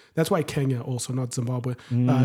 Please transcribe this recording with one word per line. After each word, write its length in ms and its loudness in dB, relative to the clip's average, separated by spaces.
That's 140 0
why 140 2
Kenya 380 -2
also, 320 -6
not 200 -4
Zimbabwe, 400 -4
uh, 220 -6